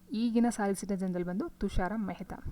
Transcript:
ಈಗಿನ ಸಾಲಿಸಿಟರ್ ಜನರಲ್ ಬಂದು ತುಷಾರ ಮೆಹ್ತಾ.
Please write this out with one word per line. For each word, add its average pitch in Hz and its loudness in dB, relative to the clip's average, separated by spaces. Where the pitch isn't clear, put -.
ಈಗಿನ 233 4
ಸಾಲಿಸಿಟರ್ 202 0
ಜನರಲ್ 180 0
ಬಂದು 190 -2
ತುಷಾರ 190 0
ಮೆಹ್ತಾ. 190 -6